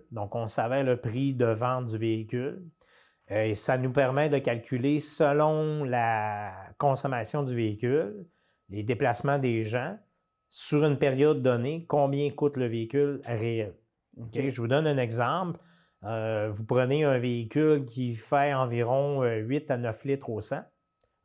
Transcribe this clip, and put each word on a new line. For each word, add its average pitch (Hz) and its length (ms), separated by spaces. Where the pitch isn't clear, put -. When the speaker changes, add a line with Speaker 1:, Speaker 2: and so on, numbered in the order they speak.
Speaker 1:
Donc, 104 240
on 113 100
savait 127 380
le 123 160
prix 131 340
de 123 120
vente 123 400
du 110 120
véhicule. 113 640
Euh, 107 140
et 107 100
ça 131 220
nous 127 140
permet 135 360
de 143 100
calculer, 131 640
selon 151 800
la 110 720
consommation 135 640
du 127 140
véhicule, 131 680
les 104 160
déplacements 127 560
des 113 240
gens, 127 340
sur - 360
une 143 120
période 139 460
donnée, 127 460
combien 143 420
coûte 143 260
le 123 100
véhicule 135 580
réel. 113 500
Speaker 2:
OK. 113 200
Speaker 1:
Ok, 135 140
je 117 100
vous 117 80
donne 151 180
un 143 120
exemple. 127 600
Euh, 110 480
vous 104 120
prenez 127 380
un 139 160
véhicule 127 680
qui 120 280
fait 143 400
environ, 131 680
euh, 113 140
huit 131 340
à 127 40
neuf 120 280
litres 139 260
au 110 100
cent. 143 220